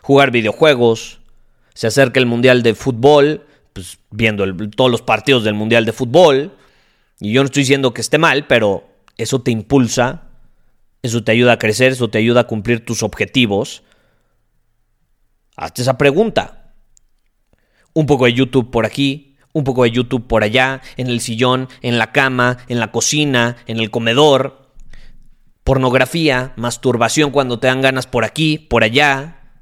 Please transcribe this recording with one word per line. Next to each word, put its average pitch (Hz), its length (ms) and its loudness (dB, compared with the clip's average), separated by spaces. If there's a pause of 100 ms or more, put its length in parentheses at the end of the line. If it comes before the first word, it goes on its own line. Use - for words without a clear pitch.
Jugar 139 280 4
videojuegos, 120 880 0 (560)
se - 140 -4
acerca 131 320 2
el 127 60 2
Mundial 123 360 2
de 113 140 2
Fútbol, 143 680 2 (280)
pues - 260 -18 (140)
viendo 104 320 -2
el, 95 260 -6
todos 127 200 2
los 120 120 -2
partidos 120 400 0
del 104 120 -2
Mundial 113 300 0
de 113 80 -4
Fútbol, 143 640 2 (640)
y 104 140 -6
yo 127 80 4
no 139 60 2
estoy 143 180 0
diciendo 135 280 2
que 117 100 -10
esté 151 160 -2
mal, 147 280 0
pero 107 420 0 (280)
eso 120 260 -4
te 131 80 -2
impulsa, 123 760 -2 (760)
eso 117 220 -4
te 110 80 0
ayuda 120 220 4
a 107 40 -2
crecer, 110 320 2
eso 123 180 -4
te 107 100 -2
ayuda 120 240 2
a 117 40 -2
cumplir 113 380 -4
tus - 180 -6
objetivos. 107 800 -2 (1700)
Hazte 82 260 -10
esa 127 160 -2
pregunta. 170 640 -2 (1400)
Un 156 60 0
poco 131 220 2
de 120 80 2
YouTube 127 360 0
por 113 140 -2
aquí, 139 540 -6 (160)
un 151 100 -2
poco 127 200 0
de 120 60 2
YouTube 120 360 -4
por 110 180 0
allá, 127 380 0 (160)
en 127 80 -6
el 120 160 -4
sillón, 127 440 -2 (140)
en 120 160 -2
la 113 160 -2
cama, 123 460 0 (100)
en 120 100 -4
la 113 140 -4
cocina, 120 640 -2 (100)
en 113 140 -6
el 110 100 -4
comedor. 131 800 0 (960)
Pornografía, 131 920 0
masturbación 120 760 -2
cuando 123 280 -2
te 131 100 0
dan 127 120 0
ganas 131 260 0
por 113 200 -2
aquí, 151 320 -2
por 117 260 0
allá. 139 760 -2